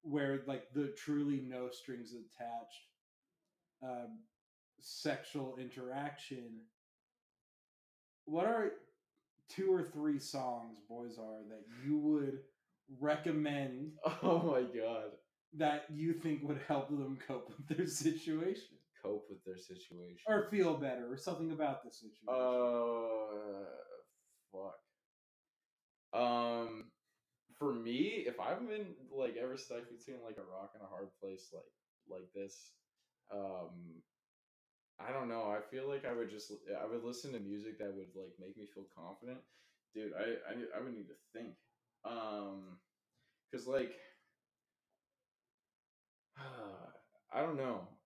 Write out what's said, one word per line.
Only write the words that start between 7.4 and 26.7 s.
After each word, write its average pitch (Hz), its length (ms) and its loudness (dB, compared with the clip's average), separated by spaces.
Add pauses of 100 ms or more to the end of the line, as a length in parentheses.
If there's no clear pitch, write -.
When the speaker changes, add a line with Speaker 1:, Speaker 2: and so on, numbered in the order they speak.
Speaker 1:
What 165 220 4
are 226 240 4 (760)
two 190 240 4
or 180 120 8
three 151 360 2
songs, 120 600 -2 (100)
Boys 117 300 -6
Are, 110 300 -8
that 107 140 -12 (220)
you 151 140 6
would 147 400 6 (600)
recommend 151 920 4 (120)
Speaker 2:
<laughs> - 200 2
Oh 170 160 8
my 143 240 6
God. 113 480 0 (460)
Speaker 1:
that 147 260 4 (100)
you 160 200 2
think 156 340 2
would 143 200 0
help 139 220 2
them 135 380 0
cope 127 280 -4
with 147 220 -4
their 180 80 4
situation? 160 920 0 (260)
Speaker 2:
Cope 104 260 0
with 90 160 -12
their 92 120 -6
situation. 87 600 -14 (100)
Speaker 1:
Or 214 220 6
feel 170 280 6
better, 123 360 0
or 135 40 -6
something 160 340 -2
about 147 320 0
the 117 80 -12
situation. - 380 -14
Speaker 2:
Uh, 117 1400 4 (840)
fuck. 95 280 -8 (1400)
Um, 117 720 2 (680)